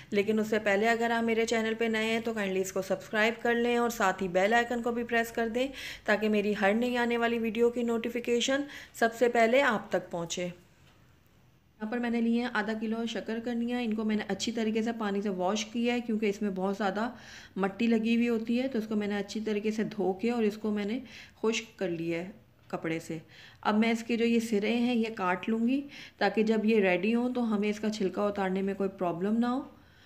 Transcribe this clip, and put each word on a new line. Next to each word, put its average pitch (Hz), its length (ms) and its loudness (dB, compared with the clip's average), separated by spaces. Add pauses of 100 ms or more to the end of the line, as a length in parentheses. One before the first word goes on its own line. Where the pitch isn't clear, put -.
(120)
लेकिन 220 280 2
उससे 214 180 0
पहले 208 280 2
अगर 233 260 2
आप 233 120 0
मेरे 226 220 2
चैनल 226 280 0
पे 226 140 0
नए 220 220 0
हैं 226 120 0
तो 226 120 -4
काइंडली 190 260 -2
इसको 185 220 -4
सब्सक्राइब 214 600 0
कर 240 120 2
लें 240 240 2
और 240 140 2
साथ 190 300 0
ही 190 60 -2
बेल 190 260 4
आइकन 240 280 0
को 240 100 0
भी 240 120 -2
प्रेस 233 260 0
कर - 180 -2
दें, 247 200 -2 (380)
ताकि 214 220 2
मेरी 208 260 2
हर 196 200 4
नई 247 220 0
आने 240 200 0
वाली 233 220 0
वीडियो 226 320 2
की 240 140 -2
नोटिफिकेशन 240 840 0 (340)
सबसे 233 280 4
पहले 233 340 6
आप 226 300 0
तक 180 180 -2
पहुँचे। 175 420 -6 (1300)
यहाँ 220 100 -6
पर 240 80 0
मैंने 233 220 0
लिए 233 220 2
हैं 247 80 -4
आधा 214 240 0
किलो 220 320 -2
शकरकंदियाँ। 233 760 -4
इनको 220 220 -2
मैंने 214 180 0
अच्छी 202 300 -4
तरीके 220 300 0
से 233 100 -2
पानी 202 300 -2
से 214 60 -2
वॉश 190 360 0
किया 240 300 -2
है, 247 60 0
क्योंकि 220 280 0
इसमें 202 260 -2
बहुत 190 220 -2
ज़्यादा 208 360 -2 (460)
मट्टी 196 280 0
लगी 226 280 4
हुई 233 120 4
होती 233 300 0
है, 262 120 0
तो 262 100 -2
इसको 214 180 -4
मैंने 208 220 0
अच्छी 202 220 -6
तरीके 214 320 0
से 214 120 -2
धो 185 380 -2
के 233 80 2
और 240 140 2
इसको 208 260 0
मैंने 208 320 -2 (380)
खुश्क 226 240 0 (140)
कर 185 120 -2
लिया 165 300 -2
है 185 120 -10 (380)
कपड़े 165 300 -4
से। 160 200 -8 (420)
अब 208 120 2
मैं 226 180 4
इसके 226 240 0
जो 226 80 2
ये 233 160 4
सिरे 214 340 0
हैं 240 200 2
ये 226 160 0
काट 185 380 -2
लूँगी, 233 340 0 (380)
ताकि 208 240 2
जब 214 200 2
ये 220 160 6
रेडी 185 320 4
हों 247 200 0
तो 247 100 -2
हमें 208 260 0
इसका 214 200 -2
छिलका 196 380 0
उतारने 196 360 0
में 196 140 -2
कोई 196 120 -2
प्रॉब्लम 190 480 -2
ना 240 120 2
हो। 254 120 -2 (460)